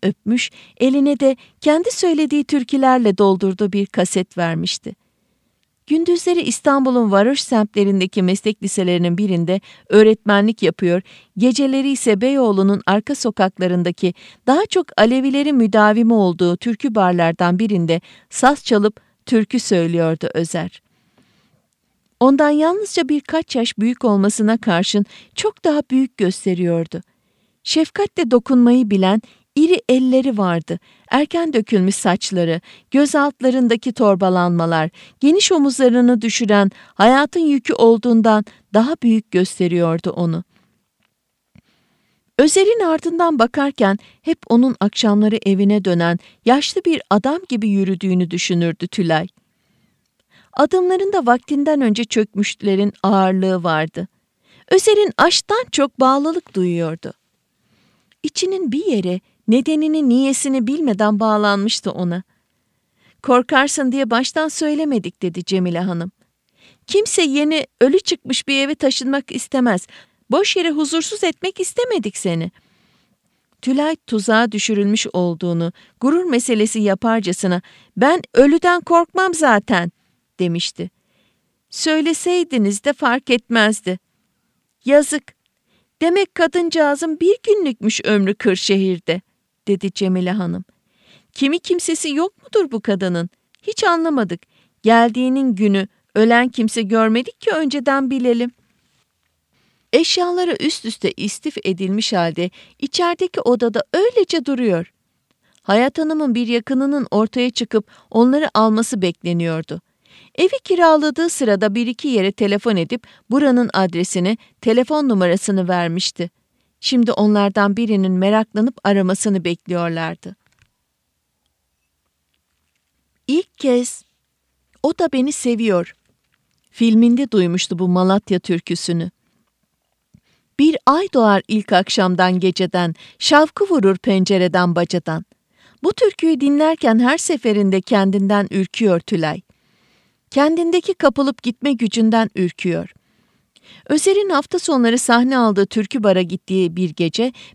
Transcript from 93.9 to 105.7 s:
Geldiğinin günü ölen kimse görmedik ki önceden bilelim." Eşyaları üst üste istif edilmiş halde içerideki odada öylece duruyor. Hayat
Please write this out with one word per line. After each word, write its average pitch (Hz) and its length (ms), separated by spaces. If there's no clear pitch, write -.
Geldiğinin 240 720
günü 196 340
ölen 233 340
kimse 226 340
görmedik 220 580
ki - 100
önceden 277 600
bilelim." 247 400
Eşyaları 349 680
üst - 240
üste 220 320
istif - 480
edilmiş 190 480
halde 170 380
içerideki 349 600
odada 233 520
öylece 359 520
duruyor. 233 480
Hayat 233 360